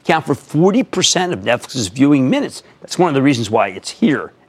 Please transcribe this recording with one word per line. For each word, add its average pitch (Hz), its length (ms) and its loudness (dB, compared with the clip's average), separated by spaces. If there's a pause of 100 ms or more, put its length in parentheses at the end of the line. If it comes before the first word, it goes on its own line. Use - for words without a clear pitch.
account 160 260 0
for 147 80 0
forty 190 480 2
percent 180 500 -2
of 104 60 -6
Netflix's 120 480 -2
viewing 135 420 2
minutes. 247 320 -4 (200)
That's - 180 -8
one 175 100 2
of 143 60 -2
the 135 80 0
reasons 120 260 0
why 104 200 0
it's 95 200 -14
here 104 440 -2 (160)